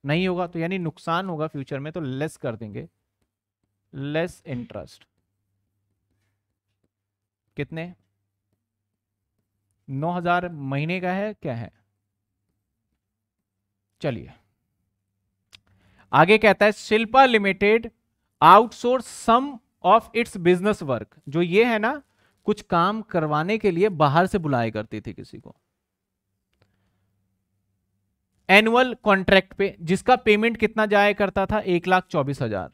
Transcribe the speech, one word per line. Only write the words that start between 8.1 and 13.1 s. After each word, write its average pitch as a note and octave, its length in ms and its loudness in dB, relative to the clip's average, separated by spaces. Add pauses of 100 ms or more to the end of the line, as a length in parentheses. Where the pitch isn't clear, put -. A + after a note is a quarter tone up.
नौ C#3+ 200 -4
हजार F3 380 -2
महीने D3+ 520 -6
का F3+ 120 -4
है, G#3 220 -6
क्या C#3 200 -8
है? A#2 160 -12 (2250)